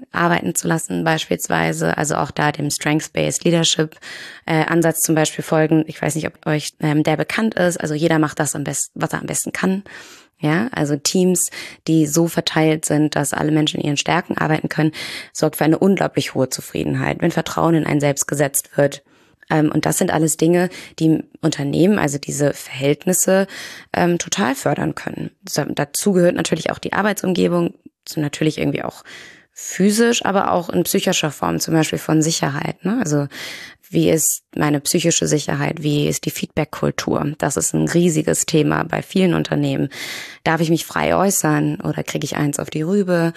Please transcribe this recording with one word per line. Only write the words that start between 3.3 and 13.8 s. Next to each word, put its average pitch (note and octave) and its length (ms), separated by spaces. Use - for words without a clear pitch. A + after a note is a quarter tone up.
Leadership, E3 520
äh, D#3+ 180
Ansatz E3 360
zum - 120
Beispiel D#3 300
folgen. D#3 420
Ich - 160
weiß - 140
nicht, D#3 100
ob - 220
euch, D3+ 320
ähm, D3+ 240
der D#3 120
bekannt A3 380
ist, F3+ 240
also D3+ 160
jeder D#3+ 240
macht D#3 220
das D3+ 160
am D3 80
besten, - 360
was D#3+ 140
er - 60
am - 80
besten - 240
kann. F#3+ 320
Ja, E3 320
also D3 240
Teams, F3+ 560
die D#3+ 200
so D#3+ 200
verteilt D#3 580
sind, D3+ 300
dass D3 180
alle D3+ 180
Menschen D#3 280
in - 60